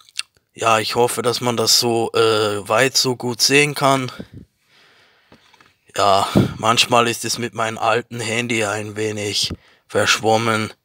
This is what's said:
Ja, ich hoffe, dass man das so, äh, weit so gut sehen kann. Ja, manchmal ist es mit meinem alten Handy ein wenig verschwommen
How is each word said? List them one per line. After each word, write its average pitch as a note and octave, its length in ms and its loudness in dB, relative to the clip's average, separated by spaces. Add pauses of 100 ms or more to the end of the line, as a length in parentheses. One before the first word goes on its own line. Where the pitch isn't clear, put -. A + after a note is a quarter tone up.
(540)
Ja, A2 260 2
ich - 160 -4
hoffe, A#2+ 260 2
dass A#2 180 0
man B2 160 0
das A2+ 240 2
so, A#2 320 0
äh, G#2+ 560 0
weit B2 300 2
so B2+ 180 0
gut A#2+ 260 -6
sehen C#3+ 340 2
kann. C3+ 360 0 (1800)
Ja, G2 320 2 (300)
manchmal A#2 500 2
ist A2+ 160 -4
es A#2 140 -4
mit A2+ 160 -8
meinem A2 240 -4
alten A#2 420 -2
Handy A2+ 460 -2
ein G#2 320 -6
wenig G#2+ 560 -4 (340)
verschwommen G#2+ 880 0 (120)